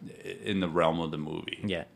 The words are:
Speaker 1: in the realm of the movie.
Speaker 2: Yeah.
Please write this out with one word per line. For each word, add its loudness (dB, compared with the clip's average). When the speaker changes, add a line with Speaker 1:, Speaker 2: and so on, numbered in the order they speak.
Speaker 1:
in 0
the 2
realm 6
of -2
the -4
movie. -6
Speaker 2:
Yeah. -2